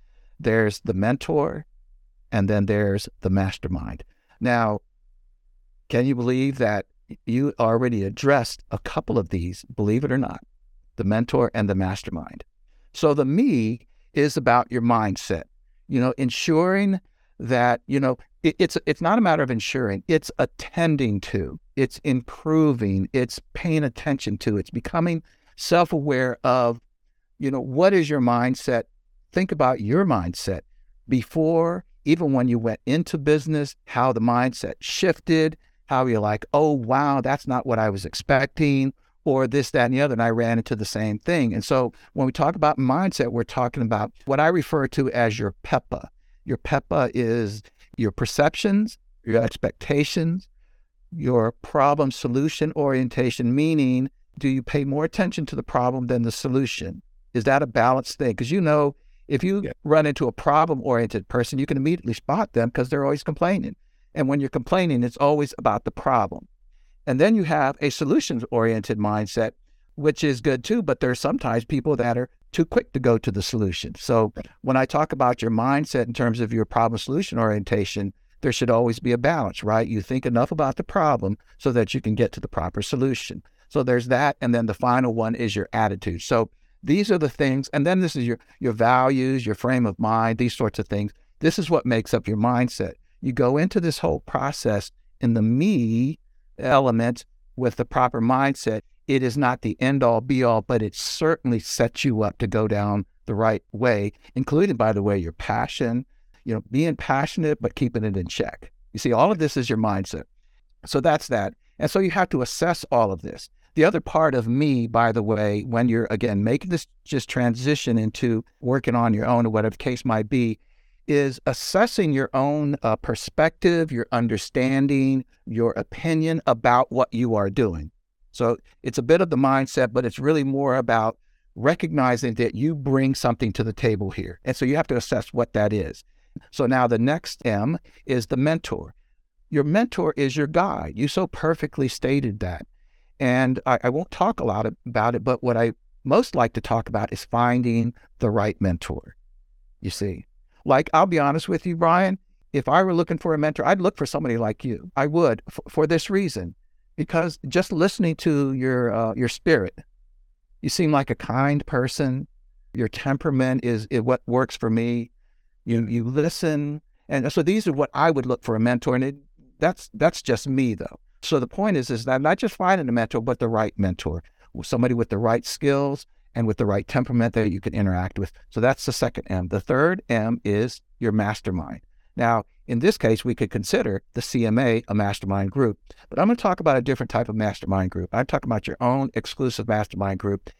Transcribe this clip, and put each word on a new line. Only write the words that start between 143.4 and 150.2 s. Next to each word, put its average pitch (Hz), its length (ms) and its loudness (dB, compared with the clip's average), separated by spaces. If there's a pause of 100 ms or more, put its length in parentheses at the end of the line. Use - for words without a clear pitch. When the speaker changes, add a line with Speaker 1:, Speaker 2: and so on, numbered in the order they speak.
Speaker 1:
I, 127 160 2
I 127 80 0
won't 156 220 -4
talk 208 260 0
a - 60 -4
lot 107 200 0 (220)
about 120 300 0
it, - 80 -6
but 127 180 0
what 123 140 2
I 117 160 2 (320)
most 180 320 2
like 120 160 2
to 117 80 -6
talk 113 280 -2
about 107 240 -4
is - 120 -8
finding 120 680 0 (260)
the 113 100 2
right 107 300 0
mentor, - 560 -4 (640)
you 98 100 -8
see. - 360 -6 (380)